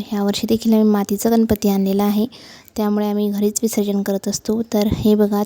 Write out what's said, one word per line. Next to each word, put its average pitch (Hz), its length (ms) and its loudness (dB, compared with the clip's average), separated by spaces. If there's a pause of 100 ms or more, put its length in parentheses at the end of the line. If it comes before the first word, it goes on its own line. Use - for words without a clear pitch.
ह्यावर्षी 202 400 -2
देखील 226 260 0
आम्ही 220 160 4
मातीचा 208 420 0
गणपती 220 380 2
आणलेला 196 360 0
आहे, 208 220 0 (500)
त्यामुळे 208 340 0
आम्ही 208 200 -2
घरीच 208 320 -2
विसर्जन 202 400 -2
करत 196 260 -4
असतो. 214 340 -4
तर 208 240 -2
हे 214 280 2
बघा, 208 320 2